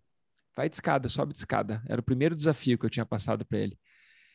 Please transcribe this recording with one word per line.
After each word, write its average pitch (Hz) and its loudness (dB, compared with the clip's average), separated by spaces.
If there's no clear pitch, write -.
vai 135 -2
de 160 -12
escada, 139 2
sobe 143 -2
de - -12
escada." 107 -2
Era 120 -2
o - 0
primeiro 139 2
desafio 143 2
que - -2
eu 110 2
tinha 113 -2
passado 110 -2
pra 110 -2
ele. 101 -2